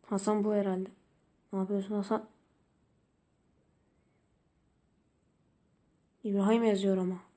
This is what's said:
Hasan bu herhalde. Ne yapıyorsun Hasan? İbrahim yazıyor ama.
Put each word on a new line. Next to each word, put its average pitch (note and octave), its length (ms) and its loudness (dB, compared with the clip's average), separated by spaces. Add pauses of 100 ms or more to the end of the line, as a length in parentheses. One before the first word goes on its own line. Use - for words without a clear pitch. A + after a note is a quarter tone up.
Hasan G#3 380 0
bu G#3+ 100 0
herhalde. F#3+ 340 -2 (640)
Ne F#3+ 60 -4
yapıyorsun G3 360 -4
Hasan? G#3 340 -4 (4000)
İbrahim G#3 400 2
yazıyor G3+ 320 2
ama. F#3 220 -2 (180)